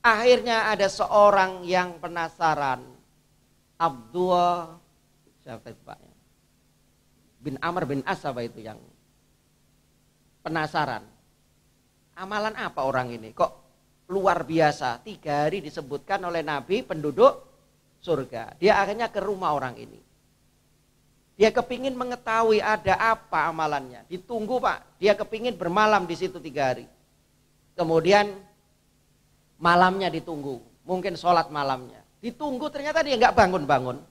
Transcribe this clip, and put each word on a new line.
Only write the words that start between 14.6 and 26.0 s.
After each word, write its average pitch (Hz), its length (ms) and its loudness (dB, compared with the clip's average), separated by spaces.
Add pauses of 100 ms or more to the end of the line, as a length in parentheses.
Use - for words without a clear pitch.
Tiga 151 480 -4
hari 175 160 -4
disebutkan 147 640 -8
oleh 170 160 -2
Nabi 156 400 -4
penduduk 170 560 2 (640)
surga. 127 560 -6
Dia 196 240 4
akhirnya 214 240 -4
ke 208 160 -6
rumah 185 320 -2
orang 127 240 -6
ini. 110 200 -20 (1400)
Dia 220 160 4
kepingin 254 400 -4
mengetahui 226 640 0
ada 214 560 2
apa 160 320 -2
amalannya. 147 640 -4
Ditunggu, 220 480 -4
Pak. - 400 -4
Dia 202 160 4
kepingin 220 400 -6
bermalam 190 480 2